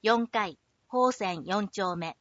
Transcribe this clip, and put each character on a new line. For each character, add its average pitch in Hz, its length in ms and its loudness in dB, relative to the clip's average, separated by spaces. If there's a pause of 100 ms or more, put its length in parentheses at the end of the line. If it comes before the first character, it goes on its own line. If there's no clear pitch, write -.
四 233 240 4
回、 202 320 -2 (320)
宝 254 200 4
泉 180 360 -4
四 196 220 0
丁 185 260 -2
目。 170 260 -6